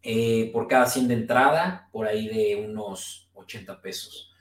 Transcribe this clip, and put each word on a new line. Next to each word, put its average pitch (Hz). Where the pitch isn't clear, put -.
eh, 113
por 113
cada 127
cien 127
de 120
entrada, 143
por 220
ahí 214
de 110
unos -
ochenta 95
pesos -